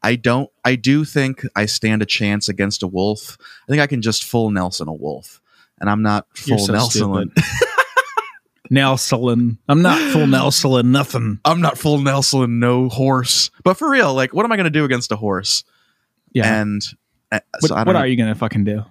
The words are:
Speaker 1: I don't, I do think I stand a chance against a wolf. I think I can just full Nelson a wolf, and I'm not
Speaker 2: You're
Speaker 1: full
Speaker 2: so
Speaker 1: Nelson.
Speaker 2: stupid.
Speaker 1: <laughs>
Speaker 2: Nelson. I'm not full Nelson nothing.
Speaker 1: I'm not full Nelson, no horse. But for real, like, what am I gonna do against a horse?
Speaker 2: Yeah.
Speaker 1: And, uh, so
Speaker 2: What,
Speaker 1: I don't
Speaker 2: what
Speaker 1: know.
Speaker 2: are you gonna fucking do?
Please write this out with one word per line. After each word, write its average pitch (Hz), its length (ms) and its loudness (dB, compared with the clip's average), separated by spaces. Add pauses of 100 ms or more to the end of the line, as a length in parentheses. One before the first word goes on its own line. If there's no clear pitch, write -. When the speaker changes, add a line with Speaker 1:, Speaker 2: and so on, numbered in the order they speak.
Speaker 1:
I 113 140 2
don't, 123 340 0 (140)
I 127 120 2
do 135 280 2
think 135 380 -2 (120)
I 104 120 0
stand 110 340 0
a 104 60 0
chance 104 420 -2
against 98 340 -4
a 98 40 -4
wolf. 98 500 -4 (320)
I - 40 -2
think 147 100 2
I 143 40 0
can 143 140 -4
just 110 240 -2
full 113 260 0
Nelson 90 380 -4
a 80 60 -8
wolf, 71 480 -12 (360)
and 101 120 -2
I'm 107 100 2
not 104 260 0 (200)
Speaker 2:
You're 127 100 2
Speaker 1:
full 101 100 0
Speaker 2:
so 98 60 0
Speaker 1:
Nelson. 110 300 0
Speaker 2:
stupid. 95 340 -2
Speaker 1:
<laughs> 165 80 2 (1200)
Speaker 2:
Nelson. 123 920 2 (100)
I'm 147 140 4
not 233 180 4 (120)
full 196 140 4
Nelson 131 640 2
nothing. 120 540 0
Speaker 1:
I'm 165 160 2
not 160 180 0
full 151 200 2
Nelson, 135 600 0
no 123 300 2
horse. 127 640 0 (100)
But 185 120 4
for 302 140 -2
real, 240 240 2
like, 131 220 0
what 196 100 2
am 233 60 -2
I 226 60 0
gonna 180 140 0
do 151 140 2
against 123 280 -2
a 107 40 -4
horse? 104 460 -4 (680)
Speaker 2:
Yeah. 110 300 0
Speaker 1:
And, 104 200 -4 (480)
uh, 110 80 -2 (220)
so 160 80 2
Speaker 2:
What, - 40 0
Speaker 1:
I - 120 -2
don't - 20 0
Speaker 2:
what 185 60 2
Speaker 1:
know. 180 80 2
Speaker 2:
are 135 80 0
you 127 80 0
gonna 110 180 0
fucking 107 300 -2
do? 104 260 -4